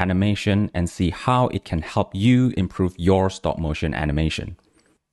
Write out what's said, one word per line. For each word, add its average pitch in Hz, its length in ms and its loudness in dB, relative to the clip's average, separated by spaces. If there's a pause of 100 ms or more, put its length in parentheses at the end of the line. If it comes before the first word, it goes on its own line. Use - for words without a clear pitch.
animation 101 720 0
and 87 160 -2
see 90 200 0
how 127 400 0
it - 160 -6
can 82 160 -4
help - 340 -4
you 123 400 4
improve 92 420 -2
your 95 320 4
stop - 300 -4
motion 78 340 -2
animation. 78 640 -2 (580)